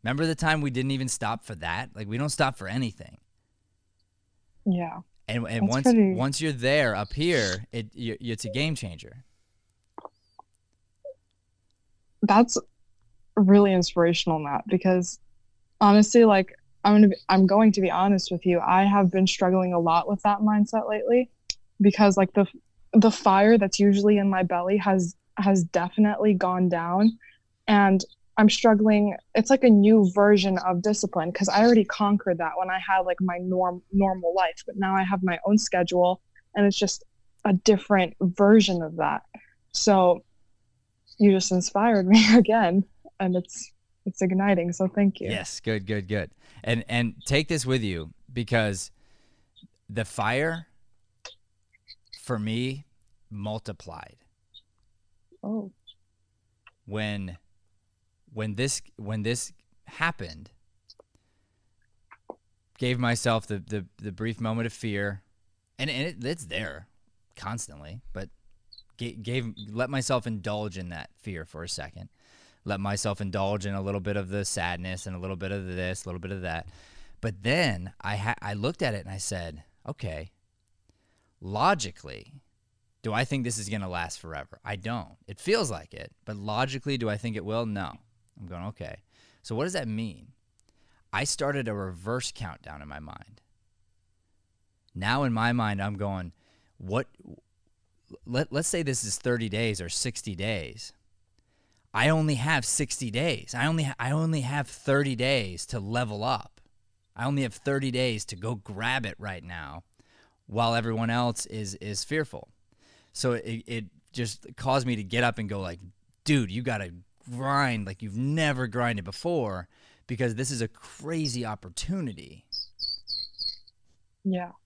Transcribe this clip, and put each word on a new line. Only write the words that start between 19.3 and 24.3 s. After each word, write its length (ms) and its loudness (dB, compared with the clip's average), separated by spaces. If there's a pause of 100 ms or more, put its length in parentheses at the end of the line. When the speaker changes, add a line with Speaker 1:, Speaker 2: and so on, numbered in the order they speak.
Speaker 2:
a 60 2
lot 280 2
with 160 -2
that 160 2
mindset 480 2
lately 420 0 (500)
because, 380 6
like, 160 2
the, 120 4 (480)
the 180 8
fire 460 6
that's 220 0
usually 380 6
in 120 2
my 140 2